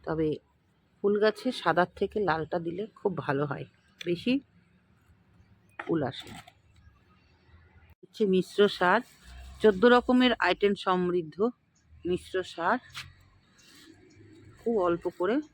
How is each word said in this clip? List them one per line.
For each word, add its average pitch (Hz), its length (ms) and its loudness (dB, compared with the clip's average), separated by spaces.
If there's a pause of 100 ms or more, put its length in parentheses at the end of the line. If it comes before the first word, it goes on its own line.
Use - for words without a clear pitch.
তবে 160 220 -2 (680)
ফুল 208 280 0
গাছে 214 260 0 (120)
সাদার 170 380 2
থেকে 202 180 -4 (120)
লালটা 160 380 -2
দিলে 175 180 -8 (140)
খুব 196 140 -10 (120)
ভালো 143 260 -2
হয়, 143 160 -8 (340)
বেশি 175 320 -4 (1500)
ফুল 160 220 -4 (100)
আসে। - 200 -16 (1700)
হচ্ছে - 220 -6 (120)
মিশ্র 185 260 0 (180)
সার, 185 220 4 (640)
চোদ্দ 196 200 6 (120)
রকমের 254 380 4 (140)
আইটেম 202 260 2 (120)
সমৃদ্ধ 180 520 -2 (720)
মিশ্র 180 260 -6 (180)
সার, 190 260 -2 (1800)
খুব 233 140 -2 (120)
অল্প 170 180 -2 (140)
করে 196 180 0 (180)